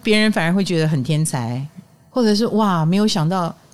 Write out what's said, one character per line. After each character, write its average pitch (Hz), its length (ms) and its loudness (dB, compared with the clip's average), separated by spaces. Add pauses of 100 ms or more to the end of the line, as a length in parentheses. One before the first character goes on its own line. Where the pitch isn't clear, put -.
别 214 160 2
人 214 120 2
反 175 140 0
而 170 80 0
会 196 100 0
觉 170 160 0
得 156 80 2
很 151 160 0
天 156 220 0
才， 127 420 -6 (440)
或 254 100 -2
者 214 140 2
是 226 180 0
，“哇， 190 320 0
没 180 120 2
有 214 100 2
想 175 200 0
到 175 260 -2 (200)